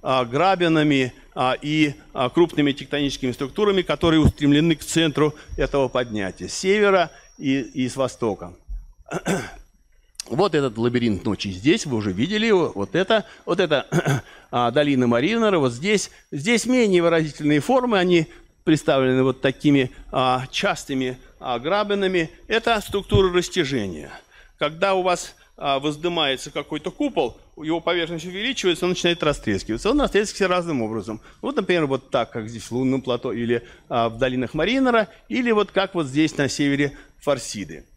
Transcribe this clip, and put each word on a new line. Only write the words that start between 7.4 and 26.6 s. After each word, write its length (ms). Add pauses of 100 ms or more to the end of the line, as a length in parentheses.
и 280
с 80
востока. 580 (560)
<clears throat> 140 (1040)
Вот 240
этот 240
лабиринт 480
ночи 220
здесь, 360
вы 140
уже 120
видели 360
его. 280
Вот 200
это, 320 (180)
вот 160
это, 640 (140)
<clears throat> 140
а, 200
долина 360
Маринера, 520
вот 160
здесь. 360 (220)
Здесь 320
менее 380
выразительные 580
формы, 380
они 300 (360)
представлены 580
вот 200
такими, 480 (200)
а, 400
частыми, 680 (220)
а, 180
грабинами. 720 (180)
Это 320
структура 500
растяжения. 800 (480)
Когда 360
у 80
вас, 320 (220)
а, 220
воздымается 720
какой-то 400